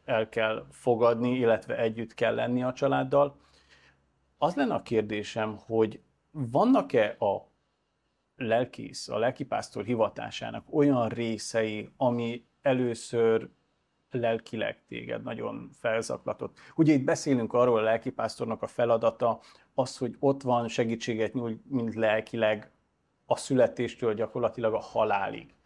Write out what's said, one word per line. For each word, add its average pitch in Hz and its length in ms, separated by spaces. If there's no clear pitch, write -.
el 110 240
kell 110 420
fogadni, 117 580
illetve 117 480
együtt 113 360
kell 113 220
lenni 120 280
a 127 100
családdal. 139 640
Az 170 180
lenne 262 180
a 123 80
kérdésem, 107 840
hogy 113 360
vannak-e 147 880
a 101 280
lelkész, 120 720
a 117 80
lelkipásztor 110 640
hivatásának 113 840
olyan 143 400
részei, 110 880
ami 120 480
először 117 880
lelkileg 113 760
téged 117 360
nagyon 113 460
felzaklatott? - 800
Ugye 156 180
itt 135 100
beszélünk 139 500
arról, 123 240
a 107 40
lelkipásztornak 113 800
a 117 60
feladata 117 720
az, - 240
hogy 120 220
ott 139 220
van, 120 260
segítséget 113 640
nyújt, 117 360
mind 117 260
lelkileg, 110 760
a - 80
születéstől 120 760
gyakorlatilag 113 600
a 107 60
halálig. 107 760